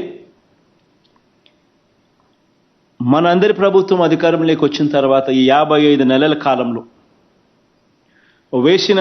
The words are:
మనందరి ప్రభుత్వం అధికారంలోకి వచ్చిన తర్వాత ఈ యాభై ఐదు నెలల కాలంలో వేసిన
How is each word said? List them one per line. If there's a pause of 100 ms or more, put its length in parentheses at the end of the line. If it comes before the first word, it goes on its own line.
(3000)
మనందరి
ప్రభుత్వం
అధికారంలోకి
వచ్చిన
తర్వాత (120)
ఈ
యాభై
ఐదు
నెలల
కాలంలో (1700)
వేసిన